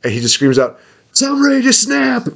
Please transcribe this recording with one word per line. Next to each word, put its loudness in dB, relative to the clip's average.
and -2
he -4
just 0
screams 2
out, -2
Tell -2
Ray 2
to 2
snap! -2